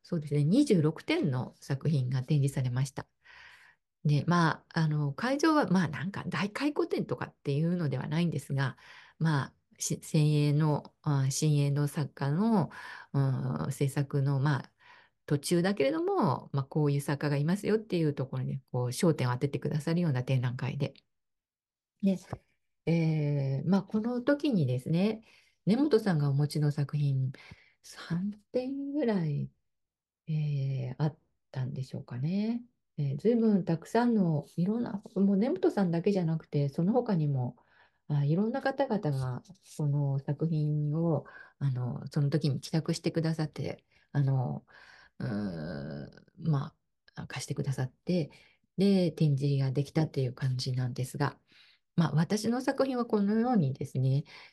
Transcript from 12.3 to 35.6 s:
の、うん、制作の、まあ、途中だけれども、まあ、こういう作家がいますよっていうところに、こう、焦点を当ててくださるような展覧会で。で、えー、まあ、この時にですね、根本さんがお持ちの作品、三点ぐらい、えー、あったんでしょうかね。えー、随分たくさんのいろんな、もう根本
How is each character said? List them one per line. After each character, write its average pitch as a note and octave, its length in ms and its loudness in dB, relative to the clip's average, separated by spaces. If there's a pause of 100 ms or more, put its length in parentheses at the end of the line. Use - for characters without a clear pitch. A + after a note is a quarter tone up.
の、 G3 400 2 (420)
う C#3 80 2 (480)
ん、 C#3 40 -2
制 C#3 160 0
作 C#3 340 -2
の、 C#3 180 2
ま C#3+ 240 0
あ、 - 80 -20 (540)
途 D3 120 2
中 E3+ 240 0
だ F#3+ 120 2
け G3+ 100 2
れ C4+ 80 2
ど D#4+ 100 -2
も、 F4 500 0
ま C#3 100 0
あ、 - 20 -2
こ D3+ 200 0
う C#3+ 80 2
い C#3+ 60 2
う - 20 -4
作 C#3+ 260 -2
家 C#3+ 40 0
が C#3+ 60 0
い C#3+ 80 0
ま E3+ 120 0
す G3 120 -4
よ G#3 80 2
っ - 20 4
て G#3+ 180 -6
い E3 80 2
う D3 100 0
と C3+ 120 -4
こ C3 120 -6
ろ C3 40 -4
に、 C#3 180 -6 (120)
こ B2+ 120 -2
う、 - 40 -2
焦 D#3 260 2
点 B2+ 140 -2
を B2 40 0
当 B2 60 -2
て C#3+ 100 0
て B2 120 -4
く - 80 -4
だ D#3 120 -2
さ E3 140 -2
る F3 60 0
よ F3 80 0
う D3 40 2
な B2 120 0
展 C3 160 0
覧 B2 160 -2
会 B2+ 220 -6
で。 - 160 -4 (1080)
で、 F#3+ 160 2 (680)
え D3 800 2
ー、 - 40 -4
ま F#3+ 100 4
あ、 F3+ 40 -4
こ G#3+ 180 -4
の A#3+ 200 -2
時 C#4+ 300 2
に F3 160 4
で B2 140 0
す C#3+ 100 -4
ね、 G3+ 320 2 (440)
根 G3+ 100 4
本 C#4 240 4
さ G3+ 140 2
ん D#3 40 2
が C#3+ 100 2
お C#3 60 2
持 C#3+ 140 2
ち D3+ 120 -4
の D3 120 2
作 C#3+ 240 -2
品、 C3+ 360 0 (520)
三 F#3 480 -6 (200)
点 C#4 400 -4
ぐ C#4+ 140 0
ら G3 180 2
い、 C#3+ 240 -2 (800)
え C#3 640 -2
ー、 - 60 -10
あ D3+ 80 2
っ D#3 100 -2 (360)
た C3 120 -4
ん B2+ 80 -6
で C3+ 120 -6
し - 100 -14
ょ B2+ 60 -8
う C3 40 -14
か B2+ 140 -10
ね。 G#3 440 -2 (360)
え C#3 160 -2
ー、 - 40 -4
随 A#3 180 2
分 G#3+ 280 4
た E3 140 0
く - 100 -20
さ A#3 160 2
ん A#3+ 100 4
の E3 320 2 (100)
い E3+ 80 0
ろ G#3+ 160 0
ん - 20 -2
な、 A#3+ 200 -8 (120)
も G3 200 4
う - 20 4
根 A3 140 2
本 F#4 200 2